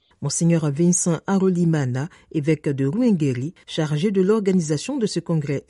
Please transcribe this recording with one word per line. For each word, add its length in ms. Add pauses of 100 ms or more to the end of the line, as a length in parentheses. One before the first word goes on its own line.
(200)
Monseigneur 520
Vincent 560
Arolimana, 800 (240)
évêque 360
de 180
Ruengeri, 680 (120)
chargé 440
de 100
l'organisation 760
de 100
ce 140
congrès 500